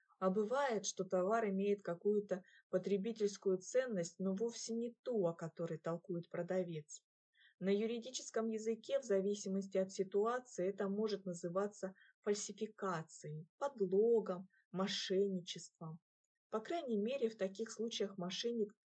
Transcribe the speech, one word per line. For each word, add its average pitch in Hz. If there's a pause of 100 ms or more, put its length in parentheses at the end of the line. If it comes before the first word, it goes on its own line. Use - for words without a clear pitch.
(200)
А 190
бывает, 220
что -
товар 196
имеет 196
какую-то 190 (260)
потребительскую 196
ценность, 214
но 190
вовсе 233
не 233
ту, 220
о 165
которой 165
толкует 170
продавец. 175 (560)
На 185
юридическом 226
языке, 220
в -
зависимости 196
от 190
ситуации, 202
это 196
может 202
называться 185 (300)
фальсификацией, 190 (120)
подлогом, 214 (240)
мошенничеством. 185 (500)
По 220
крайней 277
мере, 226
в -
таких 196
случаях 214
мошенник 208